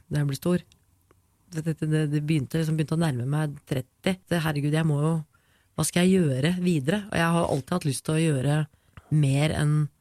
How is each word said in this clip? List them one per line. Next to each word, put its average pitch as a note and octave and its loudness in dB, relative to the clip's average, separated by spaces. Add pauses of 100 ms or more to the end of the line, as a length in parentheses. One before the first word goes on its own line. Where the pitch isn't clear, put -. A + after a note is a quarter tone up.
når D3 -2
jeg C#3+ -2
ble C#3 -8
stor. F3 -2 (880)
Det, D#3 -6
det, D#3 -2
det, D#3 2 (120)
det D3+ 0
begynte, D3 -2
liksom, D#3 0
begynte D#3 -2
å E3+ 2
nærme B2+ -2
meg D3 -4
tretti. D#3 -4
Det, F3 -4
herregud, D3 0
jeg D#3+ 2
må C#3+ 0
jo, E3 2 (600)
hva D#3 -2
skal F3+ 2
jeg F#3+ 4
gjøre C#3+ 0
videre? F3 0
Og F3 0
jeg E3+ 2
har E3+ 0
alltid D3 -2
hatt F3+ -2
lyst - -6
til D#3 0
å D#3+ 2
gjøre C#3+ 2 (540)
mer D3 2
enn D3+ 2 (220)